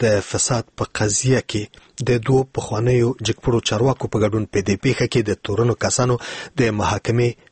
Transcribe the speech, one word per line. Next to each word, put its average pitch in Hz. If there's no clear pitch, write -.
د 107
فساد 113
په 107
قضیه 110
کې 104
د 123
دوو 131
پخوانیو 120
جګپوړو 113
چارواکو 117
په 113
ګډون 107
په 104
دې 101
پیښه 131
کې 120
د -
تورنو 110
کسانو 123
د 117
محاکمې 113